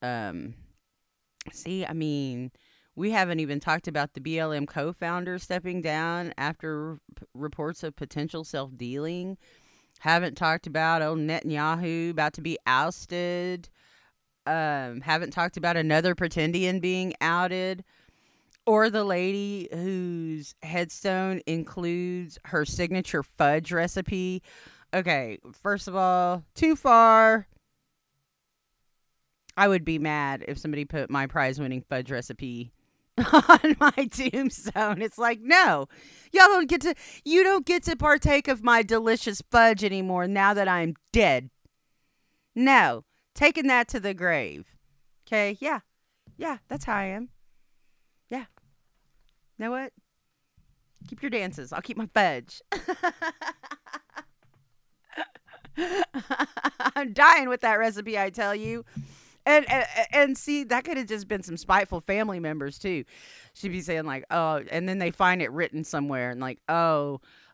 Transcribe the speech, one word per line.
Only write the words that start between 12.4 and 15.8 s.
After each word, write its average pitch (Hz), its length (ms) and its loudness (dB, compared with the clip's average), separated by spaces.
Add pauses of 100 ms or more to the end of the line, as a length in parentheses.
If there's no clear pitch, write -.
be 160 240 -6
ousted. 175 1040 -2 (760)
Um, 143 540 -4
haven't 160 300 -2
talked 175 240 -4
about 170 220 -2
another 160 380 2